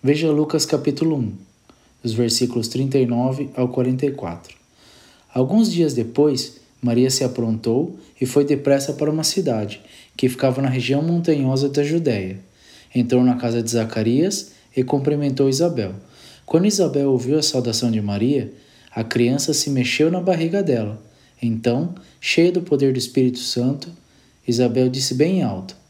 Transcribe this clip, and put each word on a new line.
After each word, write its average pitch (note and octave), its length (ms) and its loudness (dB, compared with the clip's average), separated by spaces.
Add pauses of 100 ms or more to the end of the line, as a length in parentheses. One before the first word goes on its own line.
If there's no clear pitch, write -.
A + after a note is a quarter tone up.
Veja D3+ 300 2
Lucas D3+ 340 0
capítulo D3 520 0
um, A2 160 -4 (720)
dos A#2 100 -4
versículos A#2+ 540 0
trinta C3+ 300 0
e C3 60 4
nove C3 520 -2
ao B2+ 120 0
quarenta B2+ 380 0
e C#3 60 0
quatro. E2+ 420 -12 (800)
Alguns F3 380 4
dias E3 200 2
depois, B2+ 680 0 (220)
Maria B2 300 2
se C3 140 0
aprontou A#2 760 -2 (220)
e C3 60 -2
foi C#3+ 180 2
depressa C#3 480 0
para D3 180 -2
uma D#3 140 -2
cidade, C3 560 -2 (360)
que B2+ 120 2
ficava C3 340 0
na C#3 60 0
região C3 340 0
montanhosa C#3+ 680 0
da C#3+ 140 0
Judéia. A#2+ 560 -2 (560)
Entrou B2 300 4
na B2 100 4
casa A#2+ 260 -2
de A#2 120 -4
Zacarias A#2 800 0 (240)
e B2+ 80 2
cumprimentou C#3 640 0
Isabel. C3 480 -2 (500)
Quando E3+ 200 4
Isabel C#3+ 440 2
ouviu C3 280 2
a D3+ 40 0
saudação A#2+ 480 0
de A2 120 0
Maria, G#2+ 500 0 (420)
a A2+ 80 -4
criança B2 520 0
se - 160 -2
mexeu C#3 400 2
na F3+ 100 -2
barriga F3 420 0
dela. A2+ 400 -2 (380)
Então, A#2+ 540 -2 (260)
cheia E3+ 320 2
do F3+ 80 0
poder C#3 320 2
do C3 60 -2
Espírito B2 400 0
Santo, C3+ 500 -4 (580)
Isabel B2 440 2
disse C3 240 -4
bem E3 280 2
alto F#2+ 320 -6 (160)